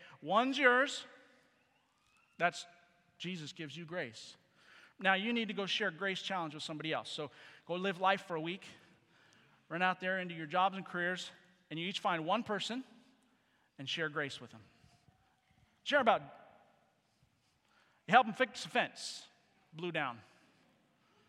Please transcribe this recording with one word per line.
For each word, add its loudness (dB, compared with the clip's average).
one's 2
yours. 6
That's 0
Jesus -8
gives -12
you -12
grace. -10
Now 2
you 2
need 0
to -6
go -2
share 0
Grace -4
Challenge -4
with -12
somebody -6
else. -2
So -6
go -4
live -2
life 4
for -4
a -2
week. -6
Run -2
out 4
there 0
into -6
your -6
jobs 2
and -8
careers, -2
and -6
you -4
each -6
find 0
one 2
person -4
and -12
share -2
grace -4
with -16
them. -20
Share 4
about, 6
you 2
help 10
them -4
fix -2
a -14
fence, -2
blew -6
down. -4